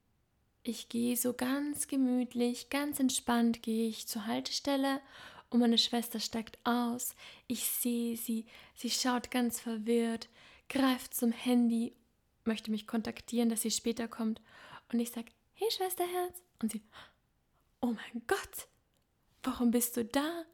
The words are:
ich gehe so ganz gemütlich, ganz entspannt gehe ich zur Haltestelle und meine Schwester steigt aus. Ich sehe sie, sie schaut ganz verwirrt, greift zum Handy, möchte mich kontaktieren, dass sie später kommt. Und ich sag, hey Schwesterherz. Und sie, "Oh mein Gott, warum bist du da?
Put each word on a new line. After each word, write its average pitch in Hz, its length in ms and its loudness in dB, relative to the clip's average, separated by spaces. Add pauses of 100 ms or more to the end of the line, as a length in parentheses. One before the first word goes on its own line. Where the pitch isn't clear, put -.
(640)
ich - 260 -8
gehe 240 280 0
so 247 160 0
ganz 285 540 -2
gemütlich, 247 840 2
ganz 285 300 -2
entspannt 233 640 2
gehe 226 240 2
ich 220 200 -6
zur 214 200 -6
Haltestelle 269 760 0 (480)
und 240 100 4
meine 233 200 6
Schwester 233 400 0
steigt - 440 -6
aus. 240 520 -2 (320)
Ich 226 160 -4
sehe 233 520 0
sie, 226 300 -4 (300)
sie 240 160 -4
schaut 247 400 0
ganz 240 280 0
verwirrt, 226 680 0 (400)
greift 185 460 2
zum 233 160 2
Handy, 233 600 2 (500)
möchte 214 260 -2
mich 214 160 -4
kontaktieren, 226 640 0
dass 220 140 0
sie 220 80 0
später 233 360 -2
kommt. 226 320 -4 (520)
Und 233 80 2
ich 233 120 -2
sag, 233 140 -8 (280)
hey 440 180 0
Schwesterherz. 359 720 -2 (180)
Und 220 100 0
sie, 214 120 -8 (1000)
"Oh 240 60 0
mein 233 400 -6
Gott, - 400 -4 (760)
warum 240 300 2
bist 233 260 0
du 233 80 0
da? 311 380 -2 (100)